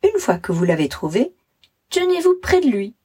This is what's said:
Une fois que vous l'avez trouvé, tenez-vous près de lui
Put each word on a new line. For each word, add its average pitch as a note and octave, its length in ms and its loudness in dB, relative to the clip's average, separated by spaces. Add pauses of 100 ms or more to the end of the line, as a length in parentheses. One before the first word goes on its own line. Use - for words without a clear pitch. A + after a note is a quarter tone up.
Une G#4 160 2
fois F#3 180 0
que E3+ 140 -8
vous F3 140 0
l'avez D#3 240 0
trouvé, G#3 440 -4 (560)
tenez-vous F4+ 520 2
près - 180 2
de D#4 100 2
lui G3+ 240 -4 (100)